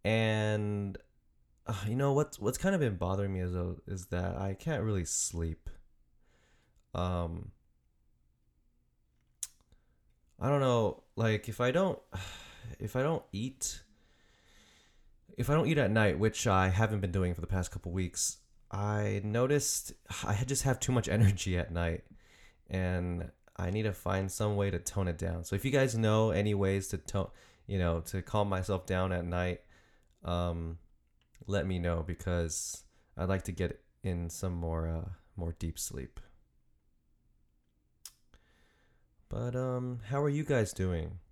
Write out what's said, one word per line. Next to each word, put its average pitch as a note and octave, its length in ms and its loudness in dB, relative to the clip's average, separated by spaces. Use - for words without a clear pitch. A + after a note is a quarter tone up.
And, G#2+ 920 2
uh, G#2+ 100 -2
you A2+ 80 0
know, C#3 180 2
what's, D3 260 0
what's A2+ 180 0
kind F#3+ 180 2
of E3 60 0
been G#2+ 160 0
bothering G2 360 -2
me F#2 60 -2
is, F2+ 160 -2
uh, F2 200 -2
is F#2 200 -8
that F2+ 280 -2
I F#2+ 180 -4
can't D#3 300 -4
really G2 220 0
sleep. - 640 -4
Um, F2 580 -2
I B2+ 100 0
don't C#3+ 120 4
know, A#2+ 420 4
like, A2 340 2
if A2 120 -4
I B2 100 4
don't, F3+ 280 2
<sighs> - 400 -16
if G#2 160 -8
I B2+ 80 0
don't D#3+ 280 0
eat, B2 500 -6
if A#2+ 120 -2
I C#3+ 40 4
don't D#3 140 4
eat D#3 100 4
at G#2+ 140 4
night, G#2 280 6
which A2 280 2
I F#2+ 220 8
haven't G#2 300 4
been F#2 120 0
doing F2+ 220 2
for E2 80 -6
the E2+ 60 -6
past F#2 240 0
couple F2 200 -8
weeks, - 460 -2
I G#2 520 0
noticed B2+ 680 0
I G#2 100 0
had B2 140 0
just C3+ 160 -2
have C3 160 2
too - 120 0
much A#2+ 180 2
<laughs> - 0 -
energy G2+ 480 4
at E2+ 140 -2
night, E2+ 320 0
and F2+ 640 -2
I F2+ 140 -2
need G#2+ 120 -2
to G#2 100 0
find F#2+ 380 -2
some G#2 240 0
way G2+ 140 2
to F2+ 100 -2
tone F#2 300 -2
it E2 80 -4
down. F2 260 -4
So G#2 120 -2
if G2+ 100 -2
you C3+ 60 0
guys C3+ 260 4
know A2 340 4
any G#2 220 2
ways G2 360 2
to F#2+ 80 -4
tone, - 320 -4
you G2+ 100 -2
know, E2+ 300 2
to F#2+ 140 -4
calm G#2 260 0
myself F#2 380 0
down F#2 260 0
at F2 140 0
night, F2+ 360 -2
um, E2+ 540 -2
let F#2+ 220 0
me F#2 100 -2
know, E2+ 280 0
because E2+ 800 -4
I'd F2+ 120 -2
like F#2+ 140 0
to G2+ 80 -4
get E2+ 300 -4
in F2 260 -2
some F2+ 240 -6
more, E2 340 -2
uh, D#2+ 220 -4
more E2+ 240 -6
deep E2 180 -6
sleep. - 420 -10
But, A#2+ 260 -4
um, B2+ 520 -2
how C#3 160 0
are D3 60 2
you D3 140 0
guys B2 300 2
doing? F2 460 -2